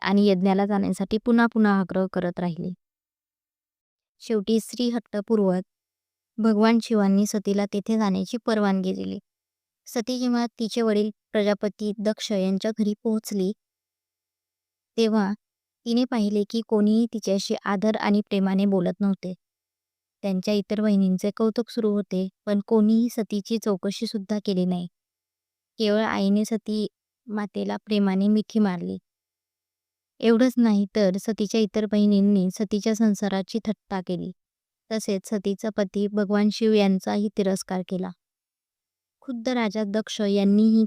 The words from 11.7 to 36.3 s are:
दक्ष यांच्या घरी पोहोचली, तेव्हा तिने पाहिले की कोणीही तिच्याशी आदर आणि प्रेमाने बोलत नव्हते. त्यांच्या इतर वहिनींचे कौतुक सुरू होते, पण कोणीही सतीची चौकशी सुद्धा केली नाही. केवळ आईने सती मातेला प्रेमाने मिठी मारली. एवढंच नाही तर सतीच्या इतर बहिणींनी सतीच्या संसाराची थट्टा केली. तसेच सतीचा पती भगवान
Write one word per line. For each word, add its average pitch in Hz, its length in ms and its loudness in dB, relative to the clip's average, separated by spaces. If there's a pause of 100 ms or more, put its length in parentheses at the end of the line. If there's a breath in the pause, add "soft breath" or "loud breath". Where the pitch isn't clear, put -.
दक्ष 214 340 -4
यांच्या 190 460 0
घरी 208 240 0
पोहोचली, 214 500 -2 (1400)
तेव्हा 214 360 2 (520)
तिने 240 200 0
पाहिले 208 460 0
की 226 180 -2
कोणीही 214 440 4
तिच्याशी 196 420 -2 (100)
आदर 202 320 0
आणि 208 240 2
प्रेमाने 190 440 0
बोलत 185 360 0
नव्हते. 190 340 -2 (880)
त्यांच्या 196 320 -2
इतर 208 260 -2
वहिनींचे 196 560 2
कौतुक 226 340 -2
सुरू 220 200 -2
होते, 190 380 -4 (180)
पण 202 200 0
कोणीही 226 420 4
सतीची 214 500 -4
चौकशी 202 480 -4
सुद्धा 208 380 -6
केली 185 200 0
नाही. 180 220 -4 (920)
केवळ 214 240 2
आईने 202 420 0
सती 214 420 -4 (400)
मातेला 208 500 -6
प्रेमाने 202 520 0
मिठी 214 300 0
मारली. 185 400 -2 (1200)
एवढंच 233 360 4
नाही 208 300 4 (100)
तर 196 240 2
सतीच्या 220 400 -2
इतर 220 260 -2
बहिणींनी 202 680 4
सतीच्या 214 400 -2
संसाराची 202 720 -2
थट्टा 196 420 -6
केली. 175 240 -6 (640)
तसेच 208 360 -4
सतीचा 202 480 -4
पती 202 300 -2
भगवान 208 460 0